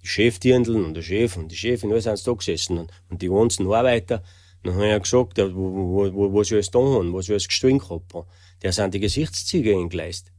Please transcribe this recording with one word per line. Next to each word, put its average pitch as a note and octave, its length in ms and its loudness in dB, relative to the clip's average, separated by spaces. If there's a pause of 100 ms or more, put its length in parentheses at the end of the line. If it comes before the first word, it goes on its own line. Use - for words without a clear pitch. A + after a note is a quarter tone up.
Die - 60 -14
Chefdirndln A#2 760 2
und D#2 80 -6
der D#2+ 100 -8
Chef F#2+ 340 -2
und D#2+ 120 -8
die E2+ 60 -16
Chefin, A2 360 -2
alle A2+ 100 2
sind G#2+ 260 -4
da - 60 0
gesessen F2+ 460 -4
und, E2 120 -12 (180)
und F2+ 120 -8
die F#2 60 -4
ganzen G2+ 440 2
Arbeiter. A#2 520 2 (400)
Dann F2+ 120 -4
hab G2+ 60 0
ich G#2+ 80 2
ja G#2+ 80 4
gesagt, B2 400 0
ja, F#2+ 180 0
wo, F#2 180 -4
wo, F#2+ 400 0
wo, G2 200 0
was G#2 140 2
ich A#2 60 -2
alles G2+ 180 0
da B2 80 4
hab, B2 340 2
was F#2 120 -4
ich G#2 60 -4
alles G2+ 160 -2
gestohlen C3 320 2
gehabt - 340 -10
hab. E2+ 140 -12 (340)
Der F#2 120 0
sind F#2+ 200 0
die G2 60 -2
Gesichtszüge A2 720 0
entgleist. F2 640 -4